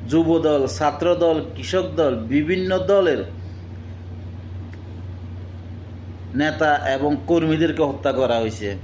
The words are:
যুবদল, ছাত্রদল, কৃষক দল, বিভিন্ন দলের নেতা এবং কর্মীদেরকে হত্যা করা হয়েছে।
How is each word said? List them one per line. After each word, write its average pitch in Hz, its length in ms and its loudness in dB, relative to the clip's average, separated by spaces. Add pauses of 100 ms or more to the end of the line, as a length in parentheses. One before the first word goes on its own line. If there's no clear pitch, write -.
যুবদল, 156 580 4
ছাত্রদল, 160 760 2 (100)
কৃষক 185 300 0 (100)
দল, 151 200 4
বিভিন্ন 156 600 0
দলের 185 440 4 (3250)
নেতা 151 400 2
এবং 139 420 0 (100)
কর্মীদেরকে 160 560 4
হত্যা 139 280 0
করা 120 280 2
হয়েছে। 107 440 -2